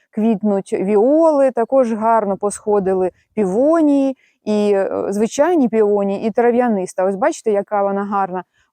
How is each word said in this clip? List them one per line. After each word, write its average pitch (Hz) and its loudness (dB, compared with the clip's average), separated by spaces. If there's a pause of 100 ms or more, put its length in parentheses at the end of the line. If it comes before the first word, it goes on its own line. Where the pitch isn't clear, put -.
(100)
квітнуть 214 -2
віоли, 269 2
також 240 0
гарно 220 0
посходили 190 -2 (240)
півонії 269 2 (280)
і, 208 0
е, 185 -2
звичайні 254 0
півонії, 202 0
і 220 -2
трав'яниста. 233 0
Ось 196 -2
бачите, 233 -2
яка 202 -2
вона 196 -2
гарна. 190 -4 (280)